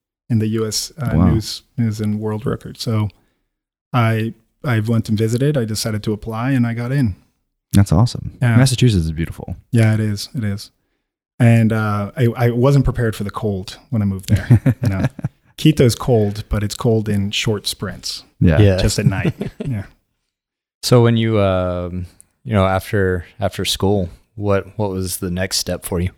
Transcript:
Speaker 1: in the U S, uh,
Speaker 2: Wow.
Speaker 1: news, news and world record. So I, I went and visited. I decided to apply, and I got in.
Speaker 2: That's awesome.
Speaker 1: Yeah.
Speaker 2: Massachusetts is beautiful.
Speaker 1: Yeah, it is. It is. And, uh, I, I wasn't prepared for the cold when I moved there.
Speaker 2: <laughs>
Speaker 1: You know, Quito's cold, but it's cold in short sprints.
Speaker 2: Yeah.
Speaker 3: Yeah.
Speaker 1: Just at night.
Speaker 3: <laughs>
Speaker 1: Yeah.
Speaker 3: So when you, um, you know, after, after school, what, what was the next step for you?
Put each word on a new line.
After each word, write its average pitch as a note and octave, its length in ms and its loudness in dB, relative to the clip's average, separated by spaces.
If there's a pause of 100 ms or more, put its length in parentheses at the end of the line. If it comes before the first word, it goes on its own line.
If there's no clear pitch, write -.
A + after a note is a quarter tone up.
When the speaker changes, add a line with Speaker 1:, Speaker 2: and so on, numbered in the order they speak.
(280)
Speaker 1:
in A#2 100 2
the G#2+ 100 0
U A2 180 -2
S, - 320 -8
uh, C3 160 -4
Speaker 2:
Wow. - 160 4
Speaker 1:
news, A2 320 -2 (140)
news A2 240 -2
and G#2+ 200 -2
world G#2+ 260 -6
record. - 320 -8
So G#2+ 300 -2 (840)
I, A2+ 420 0 (300)
I A#2+ 160 0
went A2+ 280 0
and A2 80 0
visited. A#2+ 400 0
I A#2+ 80 0
decided G#2+ 400 -4
to A2 80 -2
apply, A2+ 380 -6
and B2+ 160 2
I A#2 80 -2
got A#2+ 180 -6
in. C3 240 0 (560)
Speaker 2:
That's G2+ 200 4
awesome. - 500 0
Speaker 1:
Yeah. A#2 140 4
Speaker 2:
Massachusetts A#2+ 480 4
is D#2+ 80 -2
beautiful. D#2+ 440 -8 (140)
Speaker 1:
Yeah, A2 240 4
it G#2+ 60 0
is. G#2+ 340 -4
It C3+ 100 -6
is. G2+ 260 -6 (680)
And, A#2 340 6
uh, G#2 440 -2
I, A#2+ 200 2
I B2 140 2
wasn't B2+ 340 4
prepared A#2 300 -2
for G#2+ 100 -8
the G2+ 60 -8
cold G2 480 -6 (120)
when A2 120 0
I - 40 2
moved F#2+ 220 -4
there. - 200 0 (300)
Speaker 2:
<laughs> - 40 -14
Speaker 1:
You A2 60 2
know, F#2+ 160 -2 (540)
Quito's C#3+ 360 2
cold, G#2+ 540 -2
but G#2 160 -4
it's G2+ 100 -6
cold A2 340 0
in G2+ 220 -2
short G#2 360 -4
sprints. - 580 -10 (160)
Speaker 2:
Yeah. D#2+ 200 4
Speaker 3:
Yeah. G2 180 6
Speaker 1:
Just - 200 0
at G#2 80 2
night. F#2+ 280 0 (160)
Speaker 3:
<laughs> - 140 -12
Speaker 1:
Yeah. A#2+ 200 -6 (1000)
Speaker 3:
So B2 200 6
when A#2 140 4
you, A2+ 240 2
um, F2+ 640 0 (380)
you A#2+ 80 -8
know, G2 140 4
after, F#2+ 600 0 (140)
after G2 240 -4
school, F#2+ 440 0 (260)
what, G2 440 -2
what G#2 120 -2
was F#2 280 -4
the F#2+ 120 -4
next F#2 280 -4
step - 260 -6
for F2+ 160 -2
you? F2+ 180 -2